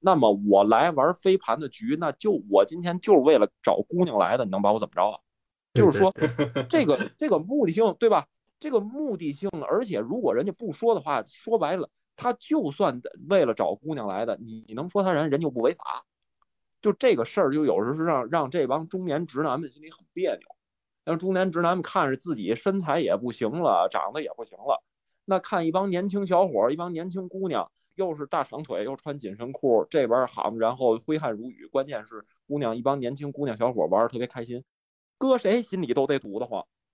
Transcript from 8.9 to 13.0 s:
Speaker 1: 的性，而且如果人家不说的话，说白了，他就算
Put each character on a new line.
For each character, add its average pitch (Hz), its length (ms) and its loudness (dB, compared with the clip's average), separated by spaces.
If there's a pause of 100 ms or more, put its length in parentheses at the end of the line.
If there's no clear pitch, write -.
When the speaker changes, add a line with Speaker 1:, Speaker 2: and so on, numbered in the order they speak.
Speaker 1:
的 160 160 -6
性， 190 180 -8 (180)
而 202 160 0
且 175 140 -4
如 135 220 -6
果 131 140 0
人 135 120 -2
家 196 60 -4
不 196 200 -8
说 226 220 0
的 170 60 -2
话， 135 260 -2
说 - 320 -4
白 165 180 -2
了， 170 120 -6 (280)
他 240 160 -2
就 240 400 -2
算 143 280 -2 (280)